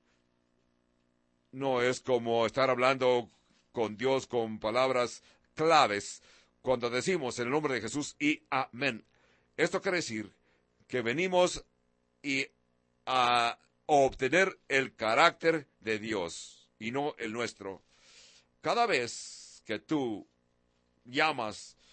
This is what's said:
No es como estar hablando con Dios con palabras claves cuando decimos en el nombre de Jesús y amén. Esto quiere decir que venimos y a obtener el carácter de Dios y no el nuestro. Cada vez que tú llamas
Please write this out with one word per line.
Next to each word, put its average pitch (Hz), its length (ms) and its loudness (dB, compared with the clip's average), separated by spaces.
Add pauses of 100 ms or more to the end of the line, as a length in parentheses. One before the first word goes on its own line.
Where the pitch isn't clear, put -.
(1500)
No 131 300 0
es 123 180 2
como 117 460 2
estar 131 240 2
hablando 127 600 2 (420)
con 107 260 -4
Dios 127 300 0
con 113 320 -2
palabras 123 640 0 (320)
claves 139 680 2 (400)
cuando 120 280 0
decimos 127 500 -2
en 120 60 -2
el 120 60 -2
nombre 147 220 0
de 113 80 -2
Jesús 127 380 -6
y 147 300 -2
amén. 131 560 -4 (520)
Esto 170 240 0
quiere 185 160 -2
decir 110 360 -8 (540)
que 127 140 -4
venimos 175 640 0 (580)
y 139 260 -4 (580)
a 120 520 2 (280)
obtener 143 840 2
el 131 280 0
carácter 151 720 2 (120)
de 110 180 -4
Dios 101 800 -8
y 110 140 -8
no 143 260 -4
el 110 160 -8
nuestro. 104 480 -8 (800)
Cada 220 240 0
vez - 800 -4
que 104 140 -4
tú 127 480 -4 (760)
llamas 127 720 -2 (160)